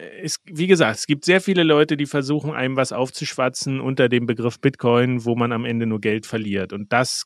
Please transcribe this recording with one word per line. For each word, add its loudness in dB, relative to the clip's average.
ist, -6
wie -4
gesagt, 0
es -8
gibt -2
sehr 4
viele 2
Leute, 4
die -2
versuchen, -2
einem -2
was 0
aufzuschwatzen -4
unter 2
dem 2
Begriff -2
Bitcoin, 2
wo 2
man 2
am -2
Ende -2
nur 0
Geld -2
verliert. -4
Und -6
das 0